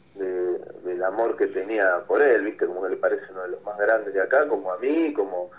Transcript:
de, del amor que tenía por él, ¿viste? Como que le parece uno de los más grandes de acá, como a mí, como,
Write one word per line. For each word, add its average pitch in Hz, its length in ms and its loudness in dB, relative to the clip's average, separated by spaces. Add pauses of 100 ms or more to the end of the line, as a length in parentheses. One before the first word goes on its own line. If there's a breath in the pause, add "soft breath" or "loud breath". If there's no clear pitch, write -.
(160)
de, 90 420 -2 (260)
del 90 200 -4
amor 110 320 0
que 101 100 2
tenía 95 600 2
por 95 140 2
él, 117 240 6
¿viste? 107 220 -2
Como 90 160 -6
que 92 80 -4
le 95 60 0
parece 95 360 0
uno 92 100 -10
de 92 80 -8
los 92 120 -8
más 104 160 -8
grandes 104 340 2
de 95 80 0
acá, 139 280 4
como 95 240 -2
a 90 60 -4
mí, 151 340 0
como, 92 460 -4